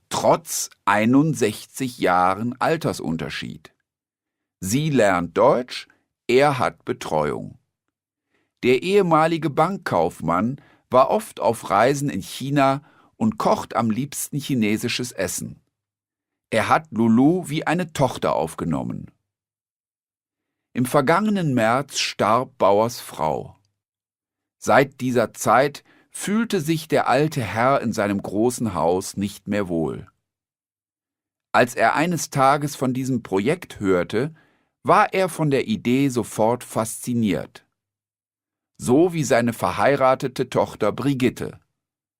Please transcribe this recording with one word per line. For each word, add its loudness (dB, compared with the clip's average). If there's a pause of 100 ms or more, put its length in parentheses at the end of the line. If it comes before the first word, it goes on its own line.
trotz -2 (160)
einundsechzig 0
Jahren 0
Altersunterschied. -6 (840)
Sie -2
lernt 2
Deutsch, 2 (400)
er 4
hat -4
Betreuung. -4 (1080)
Der 2
ehemalige 2
Bankkaufmann -2 (280)
war 4
oft -4
auf -2
Reisen 2
in -6
China -2 (320)
und -2
kocht -2
am 0
liebsten -6
chinesisches -2
Essen. -8 (880)
Er 0
hat 2
Lulu 4
wie -6
eine -2
Tochter 0
aufgenommen. -6 (1600)
Im 0
vergangenen 2
März 0
starb 0
Bauers 2
Frau. -6 (1000)
Seit 2
dieser 0
Zeit 0 (300)
fühlte -2
sich -4
der 0
alte 0
Herr 0
in -2
seinem -2
großen -2
Haus 0
nicht -6
mehr -2
wohl. -4 (1400)
Als 2
er 2
eines -2
Tages 2
von -2
diesem -4
Projekt -4
hörte, 0 (520)
war 4
er 0
von -2
der 0
Idee 0
sofort -2
fasziniert. -4 (1120)
So 4
wie -2
seine 2
verheiratete 0
Tochter 0
Brigitte. -2 (580)